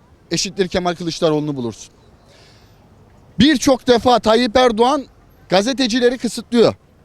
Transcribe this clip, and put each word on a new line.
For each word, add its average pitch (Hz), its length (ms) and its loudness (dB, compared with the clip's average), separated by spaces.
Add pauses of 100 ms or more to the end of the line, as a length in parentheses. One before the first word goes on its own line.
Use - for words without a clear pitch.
(300)
eşittir 180 380 -4
Kemal 180 260 -4
Kılıçdaroğlu'nu 151 600 -4
bulursun. 117 360 -10 (1500)
Birçok 269 480 2
defa 240 320 2
Tayyip 226 380 0
Erdoğan 254 500 2 (420)
gazetecileri 240 680 0
kısıtlıyor. 214 560 0 (300)